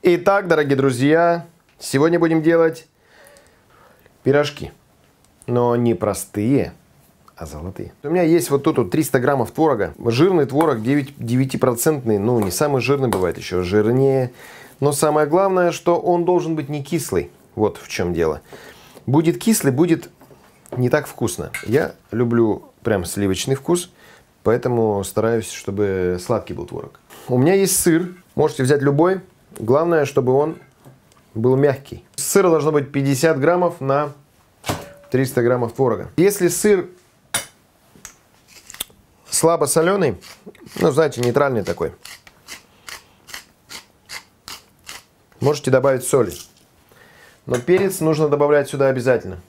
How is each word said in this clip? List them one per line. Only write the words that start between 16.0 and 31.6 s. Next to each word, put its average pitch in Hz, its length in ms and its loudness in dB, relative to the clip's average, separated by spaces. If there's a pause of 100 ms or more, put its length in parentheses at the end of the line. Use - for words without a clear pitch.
должен 165 320 0
быть 143 140 -6
не 147 120 -6
кислый. 135 480 -4 (260)
Вот 104 200 0
в - 140 -20
чём 87 240 -4
дело. 80 260 -2 (680)
Будет 160 320 2
кислый, 214 360 2
будет 160 360 0 (680)
не 123 120 0
так 147 180 0
вкусно. - 440 -6 (140)
Я 139 280 0 (180)
люблю 117 600 0 (120)
прям 101 200 0
сливочный 98 520 -2
вкус, 175 360 -4 (520)
поэтому 113 600 0
стараюсь, 110 480 -2
чтобы 95 720 -2
сладкий 110 280 -4
был 82 120 -10
творог. - 360 -14 (260)
У 123 100 0
меня 151 160 4
есть 196 240 2
сыр, 175 380 0 (200)
можете 147 280 0
взять 135 180 2
любой. 160 380 2 (380)
Главное, 147 480 2
чтобы 127 280 0
он 151 260 0 (760)
был 127 240 2
мягкий. - 480 -2 (100)